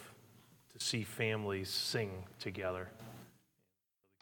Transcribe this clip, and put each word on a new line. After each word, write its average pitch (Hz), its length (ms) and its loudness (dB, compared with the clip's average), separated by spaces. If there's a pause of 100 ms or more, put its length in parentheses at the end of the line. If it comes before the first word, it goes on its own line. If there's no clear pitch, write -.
(800)
to - 60 -2
see 113 180 4
families 104 680 2
sing 110 400 2 (300)
together. 92 500 0 (1300)